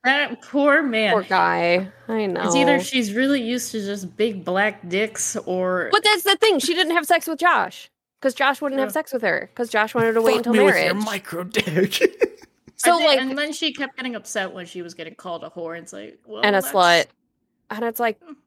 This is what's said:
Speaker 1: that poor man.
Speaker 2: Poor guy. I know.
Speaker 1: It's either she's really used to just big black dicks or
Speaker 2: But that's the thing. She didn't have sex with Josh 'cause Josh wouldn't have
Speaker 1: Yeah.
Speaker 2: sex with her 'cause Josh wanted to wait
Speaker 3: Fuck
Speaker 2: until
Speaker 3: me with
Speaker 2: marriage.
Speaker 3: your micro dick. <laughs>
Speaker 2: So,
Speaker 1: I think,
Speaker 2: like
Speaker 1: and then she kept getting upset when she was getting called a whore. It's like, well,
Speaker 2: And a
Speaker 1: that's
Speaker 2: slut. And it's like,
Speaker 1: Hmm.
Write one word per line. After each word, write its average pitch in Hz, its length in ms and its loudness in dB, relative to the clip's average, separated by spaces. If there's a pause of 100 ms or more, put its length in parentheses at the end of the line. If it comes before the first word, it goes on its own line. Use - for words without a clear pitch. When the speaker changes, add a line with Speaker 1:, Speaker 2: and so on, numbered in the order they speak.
Speaker 1:
that 269 400 0
poor 285 400 2
man. 220 320 0
Speaker 2:
Poor 202 80 2
guy. 175 640 2 (200)
I 220 180 -2
know. 175 180 -2
Speaker 1:
It's 175 120 2
either 262 240 4
she's 214 340 -2
really 269 260 2
used 240 320 -4
to 220 80 -4
just 196 380 -8
big 208 260 -2
black 196 420 -2
dicks 208 480 -4 (120)
or 185 460 -2
Speaker 2:
But 415 120 2
that's 415 200 2
the 403 120 2
thing. 403 220 4
She 311 160 -2
didn't 330 200 0
have 330 120 0
sex 330 200 2
with 320 120 -6
Josh 254 500 0 (320)
'cause 262 140 0
Josh 269 260 0
wouldn't 269 200 -2
have 262 100 0
Speaker 1:
Yeah. - 20 -12
Speaker 2:
sex 311 220 -6
with 226 80 -4
her 165 320 -2
'cause 240 160 -6
Josh 214 240 0
wanted 226 180 2
to 226 80 2
wait 226 120 4
Speaker 3:
Fuck 214 140 2
Speaker 2:
until 233 80 2
Speaker 3:
me 220 100 6
with 196 100 6
Speaker 2:
marriage. 156 180 2
Speaker 3:
your 208 100 -2
micro 190 420 -6
dick. 196 1000 -2 (140)
<laughs> - 200 -20
Speaker 2:
So, 339 160 2
Speaker 1:
I 339 60 4
think, 330 100 2
Speaker 2:
like 269 120 4
Speaker 1:
and 262 180 -4
then 294 160 -6
she 311 180 -4
kept 285 240 -10
getting 247 180 -8
upset 196 380 -8
when 180 140 -14
she 180 160 -14
was 170 100 -14
getting 165 220 -16
called 170 280 -12
a - 60 -16
whore. 165 300 -10
It's 185 160 -18
like, - 320 -18
well, 214 180 -6
Speaker 2:
And 208 100 4
a 190 60 4
Speaker 1:
that's 185 140 -6
Speaker 2:
slut. 175 320 6 (640)
And 214 140 -8
it's 226 160 -6
like, 226 220 -2
Speaker 1:
Hmm. 320 100 -20 (140)